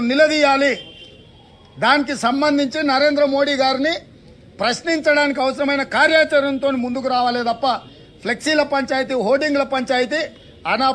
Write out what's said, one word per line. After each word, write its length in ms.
నిలదీయాలి. 640
దానికి 300
సంబంధించి 520
నరేంద్ర 320
మోడీ 200
గారిని 300
ప్రశ్నించడానికి 840
అవసరమైన 400
కార్యాచరణతో 760
ముందుకు 320
రావాలే 280
తప్ప 160
ఫ్లెక్సీల 380
పంచాయతీ, 400
హోర్డింగ్ల 380
పంచాయతీ 440
అనా 240